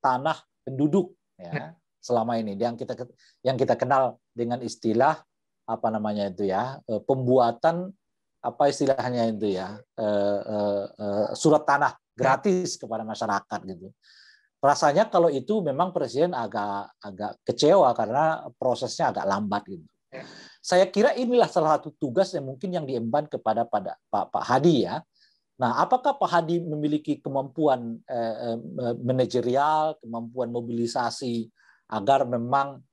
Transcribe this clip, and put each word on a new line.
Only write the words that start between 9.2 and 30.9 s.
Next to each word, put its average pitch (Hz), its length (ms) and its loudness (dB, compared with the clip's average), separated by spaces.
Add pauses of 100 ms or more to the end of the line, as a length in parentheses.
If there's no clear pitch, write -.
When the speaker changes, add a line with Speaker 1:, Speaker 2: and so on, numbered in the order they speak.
Speaker 1:
itu 101 240 -2
ya, 101 240 -8 (160)
eh, 101 480 0
eh, 104 400 -2 (160)
eh, 104 320 -2
surat 151 320 4
tanah 139 320 2
Speaker 2:
Ya. - 40 -20 (120)
Speaker 1:
gratis 170 640 0
kepada 117 320 -8
masyarakat 196 520 -4 (120)
gitu. 180 160 -14 (720)
Rasanya 147 480 4
kalau 170 240 4
itu 180 320 -2
memang 160 320 -2
Presiden 147 400 -2
agak, 101 640 -6
agak 101 400 -10
kecewa 147 560 4
karena 127 640 -2
prosesnya 127 560 -2
agak 98 80 -4
lambat 101 400 -2
gitu. 180 220 -16 (260)
Speaker 2:
Ya. 131 160 -16 (320)
Speaker 1:
Saya 180 320 6
kira 220 240 4
inilah 240 320 4
salah 156 320 2
satu - 160 -14
tugas 180 400 0
yang 143 80 -4
mungkin 135 240 -8
yang 175 160 -4
diemban 131 400 -2
kepada 113 400 -2
pada 98 320 -4 (160)
Pak, 101 160 0
Pak 78 160 -4
Hadi 135 400 4
ya. 135 160 -6 (560)
Nah, 127 240 0
apakah 254 400 0
Pak 185 80 0
Hadi 170 320 2
memiliki 151 560 -4
kemampuan, 135 880 -2
eh, 117 560 -6
eh, 120 400 -6
manajerial, 131 1040 0
kemampuan 117 480 -8
mobilisasi 117 960 -4 (480)